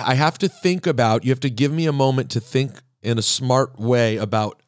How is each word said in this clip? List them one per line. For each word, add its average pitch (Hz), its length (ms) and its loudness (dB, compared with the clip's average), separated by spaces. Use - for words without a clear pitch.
I 127 40 2
have 151 260 2
to 196 100 0
think 180 360 -2
about, 117 380 2
you 127 80 2
have 127 100 -2
to 139 80 -2
give 127 220 0
me 160 160 -2
a 151 40 2
moment 135 400 0
to - 80 -4
think - 420 -4
in 113 160 -2
a 110 60 0
smart 127 560 0
way 117 380 2
about 107 500 -4